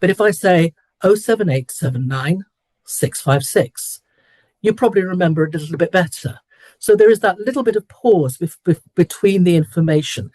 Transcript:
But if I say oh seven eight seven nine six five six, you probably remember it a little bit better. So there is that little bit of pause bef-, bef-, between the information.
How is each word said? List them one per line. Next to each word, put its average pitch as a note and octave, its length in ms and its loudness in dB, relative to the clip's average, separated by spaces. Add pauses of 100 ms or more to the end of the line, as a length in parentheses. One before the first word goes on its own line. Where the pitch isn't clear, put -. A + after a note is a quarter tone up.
But F3+ 100 2
if F#3 100 0
I G#3 100 2
say F3 440 2 (280)
oh F#3+ 120 4
seven G#3 340 -2
eight C3 220 -2
seven B2+ 380 -6
nine C#3 360 -4 (420)
six - 340 -6
five C#3 240 0
six, - 560 -4 (600)
you G#3+ 140 0
probably G3+ 280 0
remember F3+ 420 0
it D#3 100 -6
a F3 40 -6
little D#3 180 -10
bit E3 160 -2
better. - 480 -4 (380)
So G#3+ 180 2
there G#3+ 140 6
is G#3+ 100 4
that F#3+ 180 -2
little B3+ 240 -4
bit A3+ 140 0
of G#3 120 -4
pause E3 500 0
bef-, E3 180 -6 (100)
bef-, E3+ 140 0 (140)
between F#3+ 500 0
the F3 120 4
information. D#3 800 -2